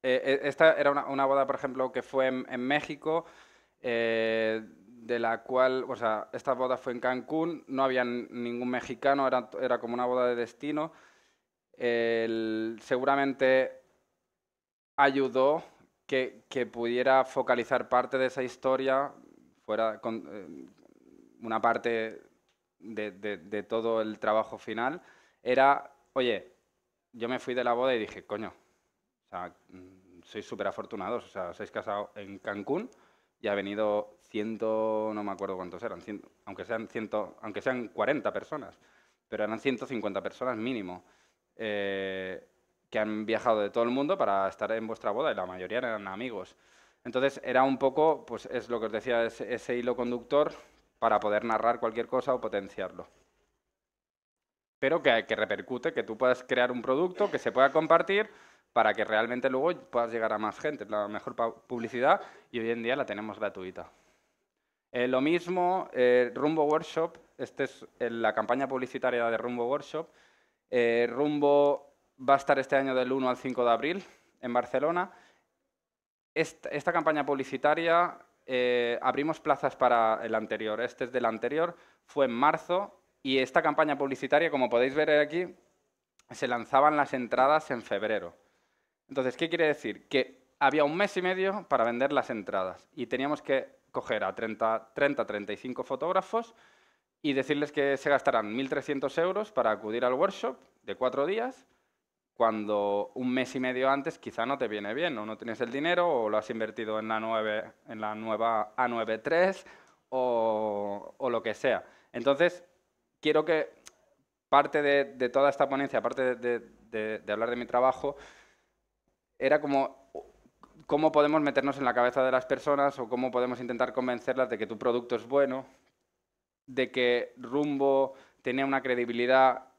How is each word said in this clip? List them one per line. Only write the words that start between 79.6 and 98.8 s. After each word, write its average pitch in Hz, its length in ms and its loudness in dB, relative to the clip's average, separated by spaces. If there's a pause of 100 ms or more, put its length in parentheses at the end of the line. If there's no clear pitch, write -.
para 117 440 4
el 113 140 -2
anterior. 110 460 -4
Este 123 240 -4
es 120 80 -14
del 123 100 0
anterior, 127 540 -2 (260)
fue 143 220 2
en 120 80 -2
marzo 160 640 2 (240)
y 131 140 2
esta 131 240 4
campaña 151 360 2
publicitaria, 139 540 0
como 131 180 2
podéis 123 260 4
ver 151 160 2
aquí, 151 440 0 (760)
se - 200 -6
lanzaban 135 480 4
las 143 160 0
entradas 135 580 2
en 120 100 -4
febrero. 101 540 -4 (720)
Entonces, 131 300 -4
¿qué 165 120 -2
quiere 165 180 2
decir? 123 400 -4
Que - 400 -2 (100)
había 147 260 4
un 147 140 2
mes 202 180 0
y 185 60 -2
medio 190 460 -2
para 120 160 2
vender 120 280 2
las 143 200 0
entradas 95 640 -6
y 123 100 -6
teníamos 135 380 -4
que - 340 -2 (140)
coger 117 320 -2
a 95 100 -2
treinta, 113 640 -2
treinta, 139 320 0
treinta 104 260 -6
y 98 40 -8
cinco 127 260 -10
fotógrafos 185 720 -4 (640)
y 143 120 0
decirles 143 380 0
que 139 260 2
se - 120 -4
gastaran 120 460 2
mil 135 120 -4
trescientos 139 520 -4